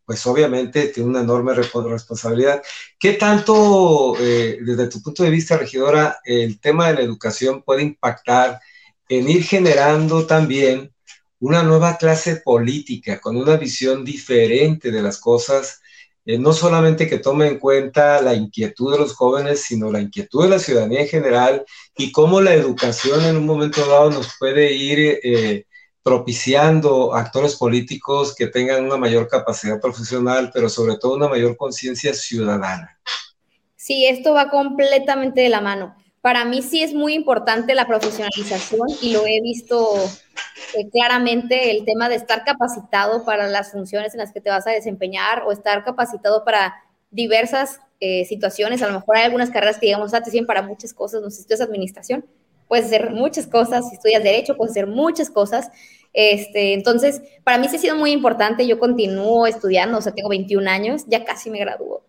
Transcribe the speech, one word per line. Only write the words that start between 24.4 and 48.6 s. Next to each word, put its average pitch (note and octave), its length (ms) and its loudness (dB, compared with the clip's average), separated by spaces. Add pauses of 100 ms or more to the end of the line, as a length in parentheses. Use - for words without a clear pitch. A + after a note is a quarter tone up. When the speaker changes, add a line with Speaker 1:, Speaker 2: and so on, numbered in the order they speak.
Speaker 1:
ir, D3 500 0
eh, A2 420 0 (360)
propiciando C3 1120 2
actores C3+ 420 -2
políticos B2+ 800 -2
que A#2+ 120 -2
tengan C3 380 -2
una C3+ 120 -2
mayor A#2 300 0
capacidad G#2+ 520 -2
profesional, B2 720 -2
pero A#2 160 0
sobre A2 280 -2
todo B2+ 180 -2
una D3 140 0
mayor A#2+ 280 0
conciencia B2+ 560 -6
ciudadana? G2 840 -6 (760)
Speaker 2:
Sí, C4+ 300 -2
esto C4 280 2
va C#4+ 160 2
completamente C#4 920 0
de B3 80 4
la G#3+ 120 0
mano. G3 340 -8 (260)
Para A#3+ 240 2
mí B3+ 160 -4
sí D#4 220 -2
es D4+ 100 -4
muy D4 200 -2
importante C4+ 600 0
la C4 140 0
profesionalización, G#3+ 1000 -4 (140)
y A#3 120 -2
lo G#3+ 120 2
he A3 160 0
visto, A#3 540 -2 (840)
eh, G#3 140 -6
claramente, A#3+ 800 0
el G#3+ 140 -2
tema A3+ 240 -2
de B3 60 -2
estar A3+ 280 -4
capacitado A3+ 840 -2
para G#3 220 -2
las G3+ 240 -4
funciones G3+ 420 -8
en A#3 60 -10
las G#3 140 -10
que G#3 80 -14
te - 80 -6
vas G3 180 -2
a A3+ 40 0
desempeñar, G3+ 760 -4
o G#3 60 0
estar G#3 320 -2
capacitado A3 580 -2
para G3+ 320 0 (360)
diversas, A#3+ 680 -2 (220)
eh, F#3 240 -2
situaciones. G#3 560 -4